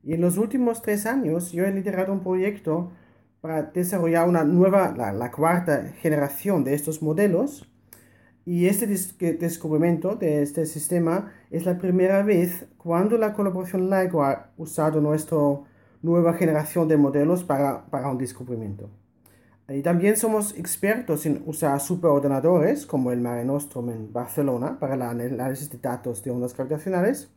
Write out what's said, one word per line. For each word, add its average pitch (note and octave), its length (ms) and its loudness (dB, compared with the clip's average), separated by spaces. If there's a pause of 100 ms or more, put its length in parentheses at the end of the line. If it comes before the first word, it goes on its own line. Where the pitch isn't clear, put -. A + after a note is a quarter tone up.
Y D3+ 100 -4
en E3 80 0
los F3+ 160 4
últimos A#3 440 0
tres G#3 240 -2
años F3+ 460 0
yo F3 140 0
he G3 80 0
liderado F#3+ 400 -2
un F#3+ 80 -2
proyecto F#3 720 -2 (460)
para D#3+ 220 -4
desarrollar E3+ 680 2
una F3 160 4
nueva, F3+ 540 4
la, G#2 160 -2
la A#2+ 180 -4
cuarta D#3+ 680 0
generación D3+ 640 0
de C3+ 100 0
estos D#3 300 -4
modelos. F#3 680 0 (760)
Y F3 200 2
este G#3 220 2
des-, F#3+ 260 -4
que, E3+ 200 0
descubrimiento E3+ 840 0
de D3+ 260 0
este D3 240 -2
sistema E3+ 680 -2 (200)
es E3 120 -4
la F3+ 140 0
primera F#3 460 2
vez F3+ 420 0 (120)
cuando F#3 380 2
la G#3+ 180 0
colaboración F#3 580 -2
laigo F3+ 320 2
ha - 340 0
usado D#3 420 0
nuestra D3+ 380 0 (640)
nueva E3+ 320 4
generación D#3+ 540 0
de D#3 100 4
modelos D3 460 4
para, C#3 420 0
para C#3 240 -4
un B2+ 80 -2
descubrimiento. A2+ 720 -8 (800)
Y C#3 140 -4
también F3 340 4
somos G#3+ 400 -2
expertos F3 680 -2
en C#3+ 180 -2
usar D3 340 0
superordenadores, D#3+ 1080 2
como B2+ 240 -2
el B2 100 0
Mare A#2+ 240 -4
Nostrum C3+ 460 -4
en A2 200 -10
Barcelona, B2 680 -2
para C3+ 160 -2
el B2+ 80 -4
anal-, A#2+ 360 -4
análisis C3 300 -6
de A#2+ 80 -16
datos B2 460 -6
de C3 80 -4
ondas B2 240 -4
gravitacionales. F3 800 -2